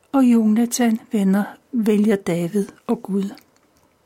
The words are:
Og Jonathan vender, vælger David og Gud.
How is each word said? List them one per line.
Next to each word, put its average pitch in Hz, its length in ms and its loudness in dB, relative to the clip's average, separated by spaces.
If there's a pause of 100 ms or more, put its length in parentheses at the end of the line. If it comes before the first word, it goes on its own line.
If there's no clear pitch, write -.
(120)
Og 269 120 4
Jonathan 233 760 2 (120)
vender, 196 320 0 (280)
vælger 208 440 0
David 180 500 -4 (200)
og 233 160 -4
Gud. 196 280 -6 (760)